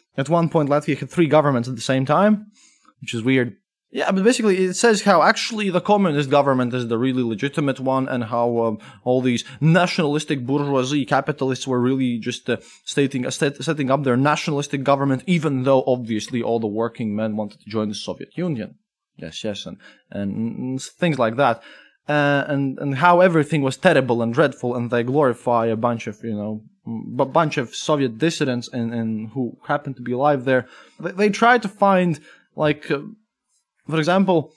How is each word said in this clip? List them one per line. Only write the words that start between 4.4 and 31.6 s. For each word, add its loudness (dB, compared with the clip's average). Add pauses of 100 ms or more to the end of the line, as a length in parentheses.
it -2
says 2
how 6
actually 0
the 2
communist 2
government 2
is -4
the -2
really 0
legitimate -2
one, -2
and -4
how, 0
um, -2 (240)
all 2
these 0 (180)
nationalistic 2
bourgeoisie 0
capitalists -2
were 0
really 0
just, -8
uh, -2 (280)
stating, -2
uh, -6
set-, -4
setting -2
up 2
their 2
nationalistic 0
government, 2
even 0
though 4
obviously -2
all -2
the -4
working -4
men -2
wanted -8
to -20
join -2
the -6
Soviet -12
Union. -6 (400)
Yes, -14
yes, -8
and, -16 (320)
and, -6
and -6
things -4
like 0
that. 2 (480)
Uh, 2
and, -2
and -4
how 4
everything 4
was -2
terrible 2
and -2
dreadful, 0
and -4
they 0
glorify 2
a 0
bunch -2
of, -12
you -6
know, -8 (240)
m-, -10
a 2
bunch 0
of -6
Soviet -2
dissidents -2
and, -6
and -4
who -6 (120)
happened -4
to -16
be -6
alive 0
there. 2 (320)
They, -8
they 2
try 4
to -4